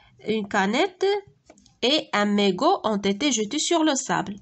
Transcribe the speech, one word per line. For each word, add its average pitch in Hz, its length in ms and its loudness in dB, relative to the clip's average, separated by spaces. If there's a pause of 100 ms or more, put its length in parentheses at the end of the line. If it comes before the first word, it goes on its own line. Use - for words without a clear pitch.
(280)
une 214 200 -2
canette 247 580 0 (760)
et 294 300 0
un 202 140 2 (140)
mégot 202 440 2
ont 208 180 -2 (100)
été 262 200 -2
jetés 220 260 -4
sur 320 260 0
le 302 100 2
sable. 185 480 -4